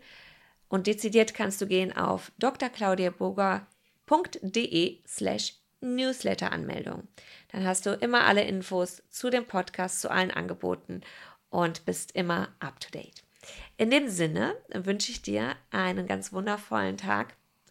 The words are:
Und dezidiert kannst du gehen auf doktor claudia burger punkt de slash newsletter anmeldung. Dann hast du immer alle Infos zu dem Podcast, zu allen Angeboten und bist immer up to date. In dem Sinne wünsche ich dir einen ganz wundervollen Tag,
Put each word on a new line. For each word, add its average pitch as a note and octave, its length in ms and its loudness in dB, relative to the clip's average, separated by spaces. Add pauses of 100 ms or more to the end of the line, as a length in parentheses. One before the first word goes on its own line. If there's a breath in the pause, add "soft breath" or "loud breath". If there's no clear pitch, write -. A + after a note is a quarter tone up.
(680 loud breath)
Und F#3+ 200 0
dezidiert A3 460 4
kannst G3 280 -2
du G3 60 -2
gehen F#3 280 2
auf F#3 420 0
doktor C4 320 0
claudia F#3+ 420 2
burger G3 560 0 (380 soft breath)
punkt E4+ 360 2
de F#3+ 640 0
slash - 500 -2 (260)
newsletter B3+ 720 0
anmeldung. - 560 -6 (440 loud breath)
Dann F#3+ 140 -2
hast F#3 200 0
du G3+ 60 2
immer A#3+ 320 2
alle G3+ 200 6
Infos F#3 640 -2
zu - 200 -4
dem A#3+ 160 2
Podcast, F#3 560 -2
zu - 80 -2
allen F#3 220 2
Angeboten - 720 -4 (480 loud breath)
und E3+ 360 0
bist - 280 -4
immer F3+ 360 0 (100)
up - 200 -10
to - 120 -12
date. - 320 -14 (540 loud breath)
In A3+ 140 2
dem C#4+ 180 6
Sinne F3+ 460 2 (180)
wünsche G3+ 380 -2
ich A#3 100 -10
dir G#3+ 340 -2 (140)
einen F#3 380 -2
ganz F#3+ 260 -4
wundervollen G#3 640 -2
Tag, C#3+ 380 -2 (360)